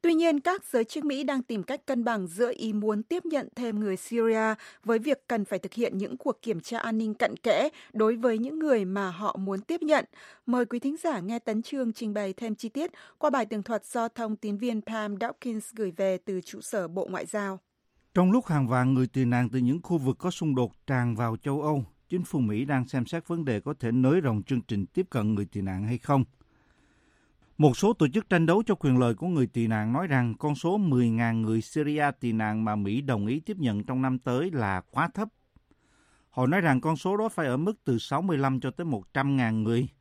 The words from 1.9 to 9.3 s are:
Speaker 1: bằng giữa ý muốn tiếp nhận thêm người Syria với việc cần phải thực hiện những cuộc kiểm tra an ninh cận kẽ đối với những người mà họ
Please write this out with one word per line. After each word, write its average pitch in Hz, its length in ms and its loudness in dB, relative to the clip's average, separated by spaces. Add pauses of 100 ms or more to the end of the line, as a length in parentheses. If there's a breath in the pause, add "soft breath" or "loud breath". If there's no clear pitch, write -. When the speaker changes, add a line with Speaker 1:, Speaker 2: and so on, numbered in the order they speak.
Speaker 1:
bằng 220 240 -2
giữa 202 280 0
ý 220 180 -4
muốn 214 300 0
tiếp 359 220 -4
nhận 311 300 -2
thêm 233 240 -4
người 196 180 -2
Syria 220 580 0 (280 loud breath)
với 226 160 2
việc 269 280 -2
cần 220 180 -2
phải 190 140 -4
thực - 140 -10
hiện 226 240 -2
những 208 200 -4
cuộc - 240 -4
kiểm 202 180 -4
tra 226 200 -8
an 220 180 -2
ninh 220 160 -2
cận - 240 0
kẽ 220 320 2 (240 loud breath)
đối 220 220 2
với 226 220 0
những 277 220 -4
người 262 260 2
mà 190 260 -2
họ 190 280 -4